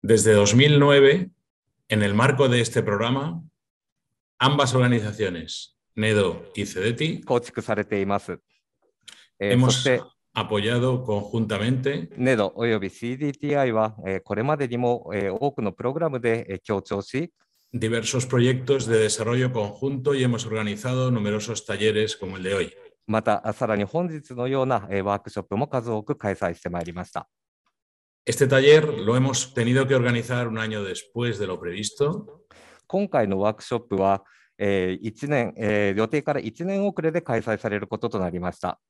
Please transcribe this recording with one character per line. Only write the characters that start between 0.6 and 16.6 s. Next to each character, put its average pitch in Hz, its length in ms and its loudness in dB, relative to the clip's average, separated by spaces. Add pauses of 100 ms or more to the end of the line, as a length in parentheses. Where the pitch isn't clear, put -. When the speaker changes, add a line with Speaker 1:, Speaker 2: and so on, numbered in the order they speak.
Speaker 1:
nueve, 143 520 6 (580)
en 107 160 2
el 101 100 0
marco 127 360 4
de 120 100 2
este 117 240 0
programa, 107 580 -2 (960)
ambas 135 360 2
organizaciones, 104 1000 0 (180)
nedo 104 580 0
y 101 120 -4
cedeti, 120 580 -4
Speaker 2:
構 120 160 0
築 120 220 -8
さ 107 140 -4
れ 101 100 -4
て 101 160 -2
い 98 40 0
ま 101 140 0
す。 - 220 -12 (960)
え 101 120 -2
ー、 110 40 4
Speaker 1:
hemos 123 120 6
Speaker 2:
そ 127 60 4
し 127 120 0
て、 127 180 4 (320)
Speaker 1:
apoyado 117 720 0
conjuntamente 113 1040 -2 (100)
Speaker 2:
nedo 123 380 0
お 117 100 -4
よ 110 140 0
び 95 100 -6
シ 120 260 -8
ー - 20 -16
デ 143 140 -4
ィ - 20 -10
ー - 60 -16
テ 147 80 -6
ィ - 40 -2
ー 143 80 2
ア 135 60 2
イ 120 80 0
は、 110 320 0
え 95 120 -2
ー、 92 60 -6
こ 101 120 -6
れ 104 80 -2
ま 147 120 0
で 139 140 -4
に 120 80 -4
も、 120 360 -2
え 98 160 -2
ー、 92 40 -4
多 139 180 -2
く 131 100 -8
の 98 120 -4
プ - 100 -12
ロ 123 80 0
グ 151 80 -6
ラ 165 100 -2
ム 131 120 -6
で、 117 280 -2
え 98 60 -6
ー、 90 60 -12